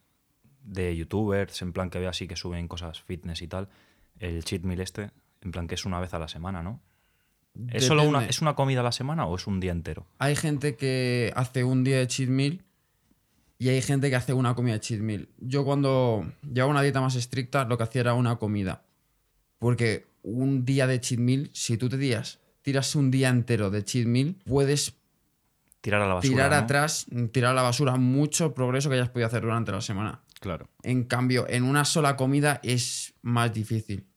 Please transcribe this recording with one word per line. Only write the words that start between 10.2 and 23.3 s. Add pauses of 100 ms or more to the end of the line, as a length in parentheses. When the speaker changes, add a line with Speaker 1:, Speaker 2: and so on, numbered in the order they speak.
Speaker 2:
gente
que
hace
un
día
de
cheat
meal (920)
y
hay
gente
que
hace
una
comida
de
cheat
meal. (120)
Yo
cuando (100)
llevaba
una
dieta
más
estricta,
lo
que
hacía
era
una
comida. (720)
Porque (160)
un
día
de
cheat
meal,
si
tú
te
tiras, (220)
tiras
un
día
entero